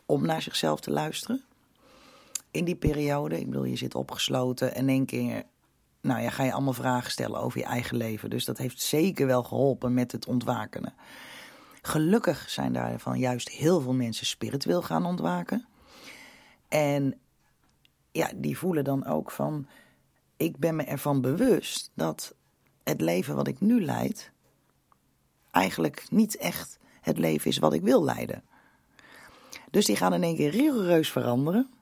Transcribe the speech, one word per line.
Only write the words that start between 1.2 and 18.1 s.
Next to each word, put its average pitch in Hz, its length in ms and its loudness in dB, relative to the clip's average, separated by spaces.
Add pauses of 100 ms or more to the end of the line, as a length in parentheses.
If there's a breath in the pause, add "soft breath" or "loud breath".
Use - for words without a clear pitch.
In 165 140 -2
die 170 120 0
periode, 147 640 0
ik - 60 -6
bedoel, 135 180 -2
je 127 120 -2
zit 127 180 -6
opgesloten 127 800 -2
en - 60 -4
in 135 80 2
één 131 180 4
keer, 120 380 -4 (560)
nou 120 220 0
ja, 117 80 -2
ga 135 140 0
je 131 80 2
allemaal 135 200 0
vragen 123 380 0
stellen 113 300 -4
over 123 180 -4
je - 80 -2
eigen 123 300 -2
leven. 110 340 -4
Dus 120 140 -2
dat - 140 -6
heeft 127 220 -6
zeker 156 460 2
wel 127 160 4
geholpen 123 520 2
met 123 180 2
het 113 140 -8
ontwakenen. 120 680 -2 (880 loud breath)
Gelukkig 165 680 2
zijn 127 220 -2
daarvan 123 460 -2
juist 123 300 -2
heel 165 320 2
veel 127 140 -2
mensen 117 320 -2
spiritueel 139 560 -2
gaan 175 240 -2
ontwaken. 175 600 -2 (1040 loud breath)
En 143 500 2 (960)